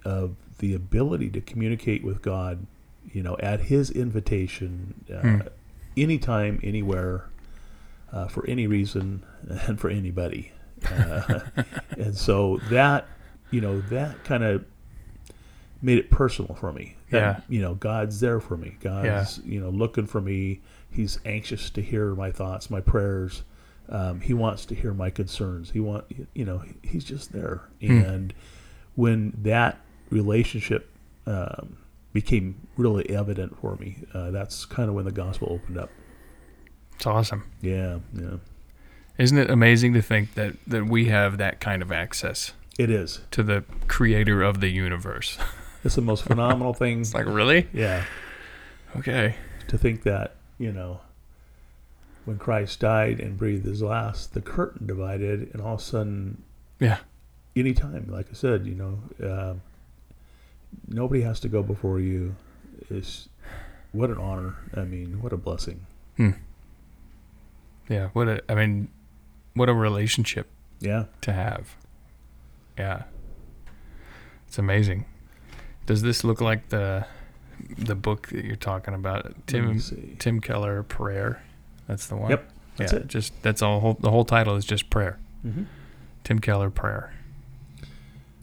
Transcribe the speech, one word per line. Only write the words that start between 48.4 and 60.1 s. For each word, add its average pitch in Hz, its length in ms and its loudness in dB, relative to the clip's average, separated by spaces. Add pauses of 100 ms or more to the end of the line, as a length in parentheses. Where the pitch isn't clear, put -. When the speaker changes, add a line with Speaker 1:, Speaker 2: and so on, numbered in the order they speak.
Speaker 2:
Okay. 120 380 2 (340)
Speaker 1:
To - 80 2
think 113 260 2
that, 98 320 0 (220)
you 113 160 -4
know, 92 260 -6 (1300)
when 107 120 -4
Christ 104 440 -2
died 110 400 4
and 98 160 -6
breathed 104 280 0
his 101 160 -2
last, 107 520 -2
the 98 80 -4
curtain - 440 -4
divided, 101 680 -4
and 107 80 -8
all 110 140 -4
of 107 40 -4
a - 40 -12
sudden, 104 580 -4 (380)
Speaker 2:
Yeah. 113 180 4 (580)
Speaker 1:
anytime, 131 540 2
like 95 200 -6
I - 40 -20
said, 110 320 2
you 98 100 -6
know, 98 240 -4 (260)
um, 95 360 -4 (1300)